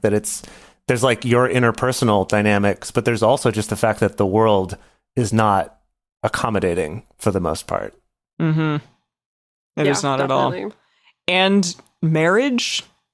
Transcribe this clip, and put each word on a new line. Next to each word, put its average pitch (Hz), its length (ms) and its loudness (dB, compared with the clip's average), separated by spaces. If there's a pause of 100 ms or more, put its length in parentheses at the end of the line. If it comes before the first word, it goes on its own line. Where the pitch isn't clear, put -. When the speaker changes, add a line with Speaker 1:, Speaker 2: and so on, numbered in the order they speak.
Speaker 1:
that 104 120 2
it's, - 280 -4 (460)
there's, 123 160 0
like, 120 200 2
your 123 240 4
interpersonal 117 800 2
dynamics, 104 640 0
but 120 140 -2
there's 113 180 0
also 120 280 2
just 104 180 -4
the 107 80 -2
fact 110 240 0
that 104 160 0
the 101 80 2
world 98 500 2 (400)
is 117 160 0
not 104 460 0 (460)
accommodating 92 800 -2 (140)
for 107 140 -2
the 95 80 0
most 78 280 -4
part. - 260 -6 (480)
Speaker 2:
Mm-hmm. 156 340 0 (1040)
It 151 60 0
Speaker 3:
Yeah, 143 60 2
Speaker 2:
is 139 120 -2
not 135 160 -2
at 135 120 -2
all. 135 200 0
Speaker 3:
definitely. 202 240 -10 (520)
Speaker 2:
And 185 480 2 (260)
marriage 185 800 0 (300)